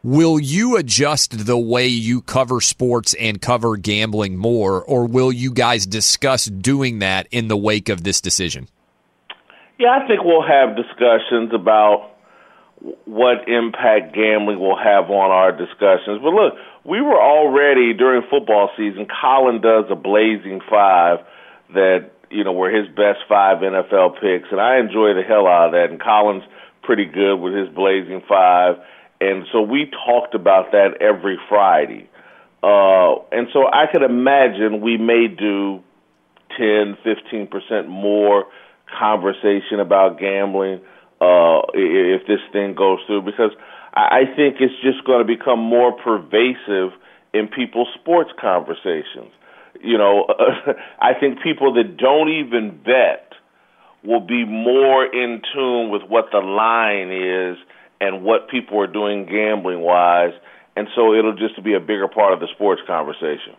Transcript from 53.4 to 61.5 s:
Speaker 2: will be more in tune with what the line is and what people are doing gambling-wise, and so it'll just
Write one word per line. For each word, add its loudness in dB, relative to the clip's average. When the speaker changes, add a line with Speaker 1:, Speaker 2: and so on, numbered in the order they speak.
Speaker 2:
will -2
be -4
more 2
in -6
tune -4
with -6
what 0
the 0
line -2
is -6
and -6
what 0
people -6
are -2
doing -6
gambling-wise, 0
and -6
so 4
it'll 0
just -8